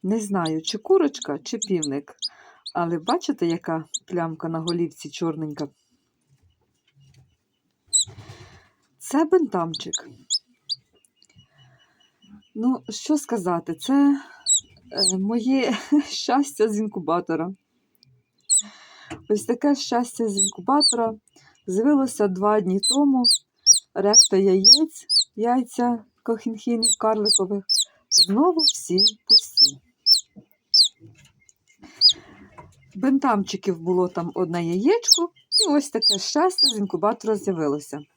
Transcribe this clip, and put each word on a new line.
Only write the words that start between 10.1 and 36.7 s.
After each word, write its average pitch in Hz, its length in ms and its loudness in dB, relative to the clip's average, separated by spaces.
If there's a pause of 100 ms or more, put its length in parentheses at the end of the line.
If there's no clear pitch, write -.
Ну, 247 340 -2
що 294 280 -2
сказати, 175 580 -4
це, 277 480 2 (680)
е, 190 260 2
моє 233 600 0 (140)
<laughs> 294 140 4
щастя 254 640 0
з 208 100 -2
інкубатора. 175 760 -4 (1700)
Ось 208 160 0
таке 269 300 0
щастя 240 540 -4
з 196 80 -4
інкубатора. 226 760 0 (520)
З'явилося 247 600 2
два 208 320 2
дні 185 200 0
тому. 269 420 4 (720)
Решта 202 420 4
яєць, 196 680 4 (300)
яйця 240 680 -2 (180)
кохінхінів 226 760 -2
карликових, 208 640 0 (460)
знову 320 500 4
всі - 380 -2 (280)
пусті. - 540 4 (3250)
Бентамчиків 202 840 0
було 180 280 0
там 170 260 -8
одне 170 320 -4
яєчко, 339 640 0 (360)
і 302 60 0
ось 294 180 0
таке - 280 -2
щастя - 500 0
з 220 100 -2